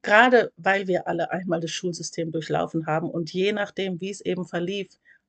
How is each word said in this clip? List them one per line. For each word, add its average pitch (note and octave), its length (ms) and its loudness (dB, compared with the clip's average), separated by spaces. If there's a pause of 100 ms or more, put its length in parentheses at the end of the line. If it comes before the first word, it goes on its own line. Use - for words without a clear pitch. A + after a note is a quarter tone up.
gerade A3+ 540 8
weil F#3+ 300 0
wir F3+ 220 -2
alle E3 220 -2
einmal F3 300 -2
das D#3+ 120 -4
Schulsystem E3+ 600 -6
durchlaufen D#3+ 540 -2
haben D#3+ 240 -2
und E3+ 220 -6
je F#3+ 200 0
nachdem, G3 480 -4
wie F#3+ 100 -8
es G3+ 100 -12
eben F3+ 260 -4
verlief, F3 420 -4 (400)